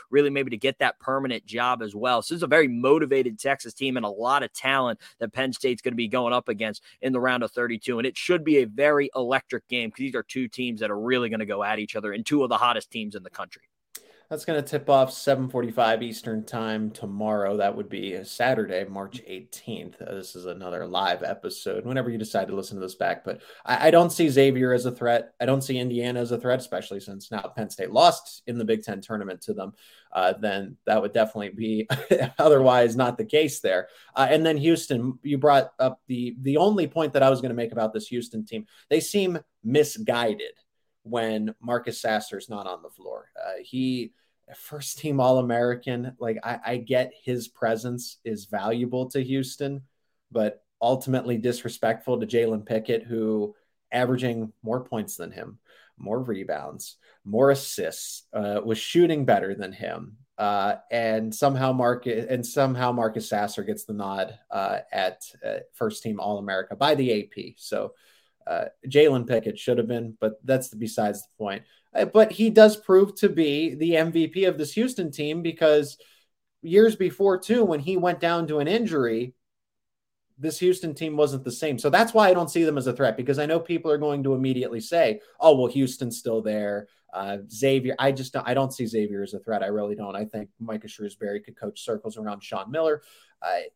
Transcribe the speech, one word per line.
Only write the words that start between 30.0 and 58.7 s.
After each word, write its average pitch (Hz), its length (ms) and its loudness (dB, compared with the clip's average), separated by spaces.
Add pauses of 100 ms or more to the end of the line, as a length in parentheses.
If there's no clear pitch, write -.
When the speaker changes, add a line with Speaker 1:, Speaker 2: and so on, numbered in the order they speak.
Speaker 2:
Uh, 92 220 2
then 98 520 -4
that 107 160 2
would 104 100 -4
definitely 110 380 0
be 110 400 -4 (220)
<laughs> 135 260 2
otherwise 127 580 6
not 123 220 2
the 110 80 -4
case 147 360 2
there. 92 260 0 (280)
Uh, 131 140 4
and 156 160 4
then 160 120 2
Houston, 139 640 0
you 143 160 -2
brought 139 400 4
up 131 260 0
the, 123 360 -6
the 139 160 0
only 190 280 4
point 151 280 -2
that 135 100 4
I 135 80 8
was 131 100 2
gonna 120 140 -2
make 117 160 -4
about 110 220 -2
this 110 160 -8
Houston 117 360 -6
team. 110 220 -10 (220)
They 156 100 4
seem 185 400 0 (240)
misguided 117 880 0 (480)
when 110 580 -4
Marcus 120 400 -4
Sasser's 104 480 -4
not 101 200 -10
on 90 160 -10
the - 80 -20
floor. - 440 -14
Uh, 92 180 -10 (100)
he, 127 500 -4 (420)
first - 420 -12
team 147 220 -4
All-American, 123 1000 0
like, 113 240 -4
I, 117 220 -6
I 123 120 -4
get 123 360 0 (100)
his 123 240 -4
presence 120 760 -4
is 107 220 -8
valuable 117 640 -2
to 135 120 -2
Houston, 135 600 -4 (480)
but - 320 -2 (180)
ultimately 123 560 0
disrespectful 117 800 -2
to 110 60 -4
Jalen 110 400 0
Pickett, 113 380 -2
who 110 520 -2 (360)
averaging 120 600 -2 (120)
more 123 200 -4
points 110 340 -6
than 87 140 -10
him, 95 280 -16 (380)
more 101 240 -4
rebounds, 95 760 -8 (260)
more 123 280 4
assists, - 720 -4 (100)
uh, 104 300 -2
was 110 160 -2